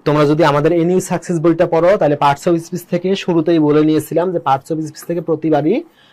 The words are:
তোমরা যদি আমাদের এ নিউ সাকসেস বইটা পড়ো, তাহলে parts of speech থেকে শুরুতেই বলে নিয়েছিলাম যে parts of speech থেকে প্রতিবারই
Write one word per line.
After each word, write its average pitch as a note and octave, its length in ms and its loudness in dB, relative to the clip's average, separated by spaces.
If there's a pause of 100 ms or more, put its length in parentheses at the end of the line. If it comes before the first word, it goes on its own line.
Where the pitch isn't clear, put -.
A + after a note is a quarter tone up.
তোমরা D3+ 200 2
যদি F3 200 2
আমাদের D3 260 2
এ E3+ 140 2
নিউ F3+ 140 0
সাকসেস F3+ 400 -4
বইটা E3 280 2
পড়ো, E3+ 300 2
তাহলে D3 180 0
parts C#3+ 320 0
of F3+ 60 2 (120)
speech - 240 -10
থেকে F#3 260 -2
শুরুতেই E3+ 440 0
বলে D3+ 260 2
নিয়েছিলাম D#3 460 -2
যে E3+ 80 -4
parts C3+ 320 -2
of D#3+ 140 -4
speech - 220 -16
থেকে E3+ 140 -6
প্রতিবারই D#3+ 600 0 (300)